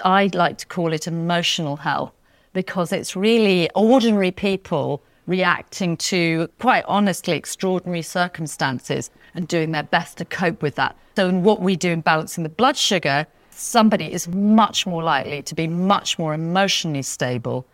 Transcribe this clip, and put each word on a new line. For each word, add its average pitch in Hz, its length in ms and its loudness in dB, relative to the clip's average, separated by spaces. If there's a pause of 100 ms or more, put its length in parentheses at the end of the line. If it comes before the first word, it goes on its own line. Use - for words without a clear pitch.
I'd 190 300 4
like 170 240 0
to - 80 -14
call 165 260 -2
it 156 140 -4
emotional 165 680 -2
health, 147 360 -4 (400)
because 185 400 -4
it's 165 240 -4
really 196 580 4
ordinary 214 580 4
people 156 680 -2 (240)
reacting 180 680 0
to, 165 520 0 (100)
quite 226 280 2
honestly, 185 500 0
extraordinary 175 640 -4
circumstances 156 1080 -4 (240)
and 165 140 -6
doing 160 220 0
their 151 140 -2
best - 340 -2
to 170 60 -8
cope - 380 -4
with 147 120 -2
that. - 220 -2 (200)
So 190 120 2
in 180 160 0
what 202 160 4
we 185 160 2
do 175 140 -2
in 165 100 -2
balancing 160 420 -2
the 156 80 -6
blood 247 260 2
sugar, 151 500 0 (240)
somebody 214 600 2
is 170 160 -6
much 208 580 4
more 170 160 -4
likely 143 400 -2
to - 120 -14
be 165 140 -2
much 180 500 0
more 156 160 -4
emotionally 165 680 -2
stable, 123 720 -4